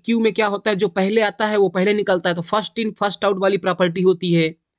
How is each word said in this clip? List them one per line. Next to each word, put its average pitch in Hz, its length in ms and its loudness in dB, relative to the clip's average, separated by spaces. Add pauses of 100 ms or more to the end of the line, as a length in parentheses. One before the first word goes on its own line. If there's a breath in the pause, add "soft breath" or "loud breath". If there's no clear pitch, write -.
क्यू 233 140 2
में 220 140 2
क्या 214 140 0
होता 202 220 -4
है, 208 60 0
जो 196 120 0
पहले 196 340 0
आता 208 260 0
है 214 100 -2
वो 196 120 4
पहले 190 240 0
निकलता 190 360 0
है, 175 60 0
तो 175 60 -6
first 208 380 -4
in 220 140 -4
first 202 320 -4
out 202 120 0
वाली 196 200 0
प्रॉपर्टी 180 440 -2
होती 180 320 2
है, 160 220 2 (240)